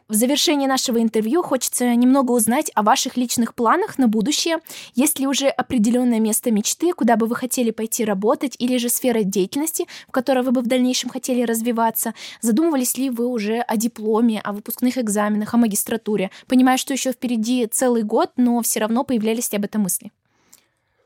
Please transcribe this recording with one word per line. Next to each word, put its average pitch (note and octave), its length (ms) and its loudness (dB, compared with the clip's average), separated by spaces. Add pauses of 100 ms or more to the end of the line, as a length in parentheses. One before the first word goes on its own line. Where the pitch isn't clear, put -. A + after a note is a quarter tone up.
В G#3+ 60 -4
завершении C#4 520 2
нашего C4 340 0
интервью A3+ 420 0
хочется B3 520 0
немного B3+ 360 4
узнать A#3+ 440 0
о - 80 2
ваших B3 340 2
личных A#3+ 380 -2
планах C#4 440 0
на B3+ 80 4
будущее. B3+ 500 0 (380)
Есть C#4 240 0
ли C4+ 80 0
уже C4+ 220 0
определённое A#3+ 720 2
место A3 320 0
мечты, D#4+ 420 0
куда A#3 240 2
бы A3+ 100 2
вы A#3 80 -2
хотели A#3+ 360 -2
пойти A3 340 -4
работать, G#3+ 540 0
или B3 200 0
же A#3+ 100 -2
сфера A#3 340 0
деятельности, G3+ 640 -2 (220)
в - 40 -20
которой B3+ 320 0
вы C4 80 0
бы B3 100 2
в B3 60 -4
дальнейшем B3+ 440 0
хотели B3+ 320 -2
развиваться? A3+ 720 -2 (280)
Задумывались B3 560 2
ли C4+ 140 -2
вы A#3+ 160 -2
уже A3+ 340 -2
о A3 160 -2
дипломе, A3 640 0
о G3+ 120 -8
выпускных A#3+ 440 -4
экзаменах, G#3 560 -2
о A#3 40 4
магистратуре? G#3+ 760 0 (160)
Понимаю, B3+ 320 4
что - 140 -6
ещё C4 200 -2
впереди A#3+ 540 -2
целый A#3+ 360 0
год, A3+ 340 0
но A#3+ 260 2
всё - 180 -2
равно A3+ 220 0
появлялись A3+ 500 -2
ли G#3+ 60 -2
об G#3 60 -2
этом G#3+ 180 -2
мысли? - 280 -4 (960)